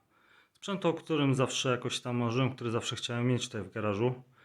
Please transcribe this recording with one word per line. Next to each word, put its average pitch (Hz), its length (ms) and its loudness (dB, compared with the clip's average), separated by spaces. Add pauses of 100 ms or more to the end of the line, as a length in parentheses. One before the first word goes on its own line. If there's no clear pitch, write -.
(520)
sprzętu, - 360 -4
o 156 60 2
którym 147 400 2
zawsze 127 360 2
jakoś 123 300 -2
tam 123 160 -4
marzyłem, 120 340 2
który 120 200 -6
zawsze 113 260 -2
chciałem 120 300 -2
mieć 123 220 0
tutaj 107 140 -6
w 92 100 -10
garażu. 107 420 2 (300)